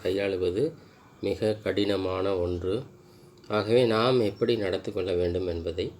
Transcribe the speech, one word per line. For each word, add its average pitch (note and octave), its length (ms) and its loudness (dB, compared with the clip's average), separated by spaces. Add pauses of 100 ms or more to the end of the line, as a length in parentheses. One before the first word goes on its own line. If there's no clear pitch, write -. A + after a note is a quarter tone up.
கையாளுவது G2 680 0 (500)
மிக G#2 320 0
கடினமான F#2+ 840 -2
ஒன்று. F2+ 460 -2 (640)
ஆகவே G#2+ 380 4
நாம் A#2 340 4
எப்படி A2+ 360 2
நடந்து G2 380 -2
கொள்ள F#2 200 -2
வேண்டும் F2+ 340 0
என்பதை E2+ 520 -4